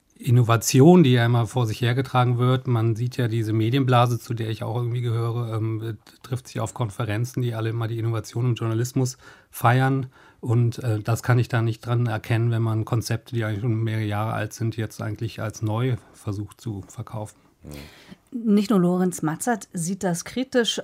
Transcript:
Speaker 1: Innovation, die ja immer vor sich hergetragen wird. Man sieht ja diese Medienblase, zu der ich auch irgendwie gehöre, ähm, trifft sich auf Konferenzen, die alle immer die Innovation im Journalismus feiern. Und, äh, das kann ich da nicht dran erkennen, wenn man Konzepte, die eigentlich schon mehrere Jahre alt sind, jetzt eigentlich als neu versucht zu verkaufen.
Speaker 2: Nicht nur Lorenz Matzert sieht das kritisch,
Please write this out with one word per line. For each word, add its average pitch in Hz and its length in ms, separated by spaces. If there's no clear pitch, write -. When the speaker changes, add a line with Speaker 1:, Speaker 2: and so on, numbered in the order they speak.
Speaker 1:
Innovation, 123 800
die 131 100
ja 123 120
immer 117 220
vor 120 200
sich 107 140
hergetragen 123 560
wird. 127 300
Man 117 280
sieht 123 220
ja 123 100
diese 110 280
Medienblase, 123 640
zu - 160
der 113 160
ich 113 120
auch 113 140
irgendwie 123 240
gehöre, 117 560
ähm, 110 400
trifft - 240
sich - 140
auf 113 140
Konferenzen, 113 680
die 120 140
alle 113 160
immer 113 180
die 117 100
Innovation 113 460
im 123 100
Journalismus 120 600
feiern. 131 580
Und, 120 400
äh, 110 180
das 113 240
kann 120 160
ich 123 100
da 117 140
nicht 113 240
dran 120 180
erkennen, 113 460
wenn 113 100
man 113 240
Konzepte, 117 500
die 113 120
eigentlich 107 160
schon 113 200
mehrere 110 220
Jahre 107 300
alt 107 180
sind, 117 240
jetzt 107 240
eigentlich 110 400
als 107 220
neu 113 340
versucht 101 480
zu 101 260
verkaufen. - 520
Speaker 2:
Nicht 214 380
nur 208 100
Lorenz 180 440
Matzert 160 500
sieht 185 300
das 175 240
kritisch, 247 580